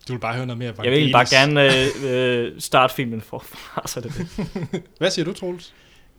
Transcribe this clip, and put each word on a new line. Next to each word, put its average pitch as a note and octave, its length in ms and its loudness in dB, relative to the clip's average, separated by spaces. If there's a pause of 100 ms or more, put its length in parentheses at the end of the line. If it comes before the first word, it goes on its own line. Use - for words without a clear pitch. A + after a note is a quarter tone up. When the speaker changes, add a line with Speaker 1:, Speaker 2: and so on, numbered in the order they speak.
Speaker 1:
Du B2+ 40 -8
vil A#2+ 80 -8
bare A2+ 140 -4
høre B2+ 120 -6
noget A#2+ 120 -8
mere A#2+ 160 -8 (100)
Speaker 2:
Jeg B2 60 0
vil C#3 80 4
egentlig D3 140 2
bare B2 140 6 (200)
Speaker 1:
Vangelis. C#3 560 4
Speaker 2:
gerne, B2+ 420 0
øh, F#2+ 100 -6
øh, - 60 -16
starte C3 340 4
filmen A#2 260 -6
forfra, - 640 -14
<laughs> - 40 -10
så - 120 -8
er - 20 -8
det D3 140 -10
det. F3 680 -8
Speaker 1:
<laughs> - 160 -20
Hvad F#3 120 0
siger F3+ 140 -2
du, F3+ 80 -4
Troels? F3+ 420 -10 (440)